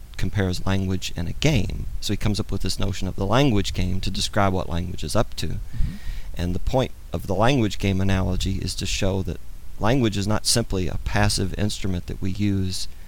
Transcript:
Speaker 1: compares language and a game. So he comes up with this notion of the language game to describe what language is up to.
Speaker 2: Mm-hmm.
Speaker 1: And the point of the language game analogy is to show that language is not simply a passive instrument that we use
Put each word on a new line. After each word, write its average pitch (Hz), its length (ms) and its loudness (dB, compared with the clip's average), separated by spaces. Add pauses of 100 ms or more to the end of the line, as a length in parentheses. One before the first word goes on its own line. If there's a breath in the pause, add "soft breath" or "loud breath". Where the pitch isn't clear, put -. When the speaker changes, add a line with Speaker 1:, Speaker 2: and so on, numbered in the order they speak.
(180)
Speaker 1:
compares 95 480 0
language 95 500 0
and 87 140 -2
a - 40 -2
game. - 520 0 (160)
So - 100 -4
he 101 60 2
comes 107 220 2
up 107 120 -4
with 101 120 0
this - 160 0
notion 98 280 0
of 90 100 -4
the 98 100 0
language 113 480 4
game 92 260 2
to - 80 -2
describe 98 420 2
what 95 160 0
language 90 360 -2
is 78 120 -2
up 110 200 2
to. - 120 -2
Speaker 2:
Mm-hmm. - 460 0 (400 loud breath)
Speaker 1:
And 87 220 -2
the - 40 0
point - 320 2 (220)
of 85 140 -4
the 95 80 0
language 113 420 4
game 98 240 2
analogy 95 540 2
is 95 200 -4
to 101 120 -4
show 98 340 0
that - 180 -4 (400)
language 110 380 2
is 98 100 0
not 107 180 0
simply 98 420 0
a - 180 -2
passive 101 520 2
instrument 98 500 -2
that - 140 -6
we 95 100 0
use 98 560 0 (200 loud breath)